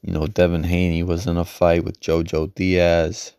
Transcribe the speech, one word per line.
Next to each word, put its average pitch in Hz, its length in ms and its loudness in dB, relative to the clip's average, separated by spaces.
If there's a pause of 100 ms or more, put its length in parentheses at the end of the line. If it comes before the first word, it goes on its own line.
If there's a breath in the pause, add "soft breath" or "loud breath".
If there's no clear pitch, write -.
you 87 120 -6
know, 78 140 -2
Devin 85 360 2
Haney 85 400 0
was 87 220 -2
in 87 120 -2
a 85 80 0
fight 85 380 2
with - 160 -10
Jojo 82 540 -2
Diaz. 87 840 0